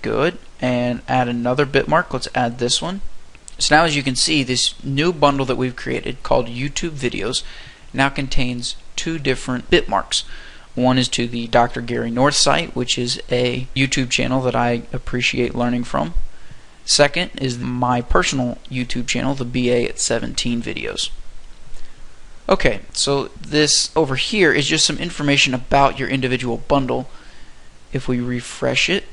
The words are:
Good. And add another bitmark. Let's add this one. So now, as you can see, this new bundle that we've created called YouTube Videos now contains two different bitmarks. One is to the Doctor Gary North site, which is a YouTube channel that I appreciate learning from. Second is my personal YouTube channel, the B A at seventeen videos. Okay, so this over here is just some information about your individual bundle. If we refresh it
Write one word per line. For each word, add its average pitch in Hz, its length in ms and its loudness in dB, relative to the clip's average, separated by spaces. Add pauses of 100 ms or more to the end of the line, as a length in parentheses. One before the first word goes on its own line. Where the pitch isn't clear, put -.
Good. 127 340 0 (240)
And 123 480 0
add 131 200 2
another 123 360 0
bitmark. 143 480 2
Let's - 220 -4
add 123 240 0
this 123 240 0
one. 185 180 -6 (560)
So - 180 2
now, 160 100 8
as 151 120 2
you 143 60 0
can 127 140 0
see, 151 260 2
this 123 320 0 (100)
new 147 300 2
bundle 139 320 4
that 127 100 0
we've 127 180 -2
created 127 480 -6
called 127 240 2
YouTube 139 440 -4
Videos 123 520 -4 (520)
now 135 160 2
contains 127 680 0 (200)
two 165 220 -4
different 131 520 -2
bitmarks. 110 540 2 (500)
One 127 240 4
is 123 100 2
to 120 180 0
the 117 220 -6
Doctor 120 320 4
Gary 117 300 -2
North 131 240 2
site, 151 420 2
which 123 220 -2
is 123 220 -2 (120)
a 123 420 0
YouTube 131 360 0
channel 127 320 2
that 123 120 0
I 120 280 2 (100)
appreciate 123 640 -2
learning 120 280 0
from. 151 300 -2 (680)
Second 151 500 2
is 127 240 -4
my 123 420 0
personal 123 580 2 (120)
YouTube 123 380 -2
channel, 127 260 0
the 135 100 -4
B 123 280 0
A 120 160 2
at - 100 -6
seventeen 120 640 -2
videos. - 480 -4 (1400)
Okay, 123 340 2 (100)
so 139 320 0 (160)
this 143 560 2
over 147 180 4
here 180 380 4
is 143 160 2
just 156 180 2
some 151 120 -2
information 143 540 2
about 135 460 4
your 131 100 -4
individual 127 500 0
bundle. 127 500 0 (840)
If 131 140 -4
we 123 140 2
refresh 123 680 -2
it 190 240 0